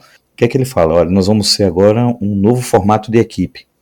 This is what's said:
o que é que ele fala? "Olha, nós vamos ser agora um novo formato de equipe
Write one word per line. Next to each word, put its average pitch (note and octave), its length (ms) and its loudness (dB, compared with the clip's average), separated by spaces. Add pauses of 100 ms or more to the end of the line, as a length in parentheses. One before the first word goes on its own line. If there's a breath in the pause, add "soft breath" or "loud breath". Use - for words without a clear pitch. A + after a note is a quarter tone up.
(340 soft breath)
o - 20 -20
que - 100 -4
é - 20 2
que C3+ 100 -4
ele C3 80 -2
fala? D#2+ 300 0
"Olha, E2+ 140 2
nós F#2+ 180 0
vamos G#2 260 0
ser G#2 100 -2
agora G2+ 420 2 (160)
um G2+ 140 -4
novo A2+ 260 0
formato G#2+ 480 0
de A2 80 0
equipe - 480 -4 (160)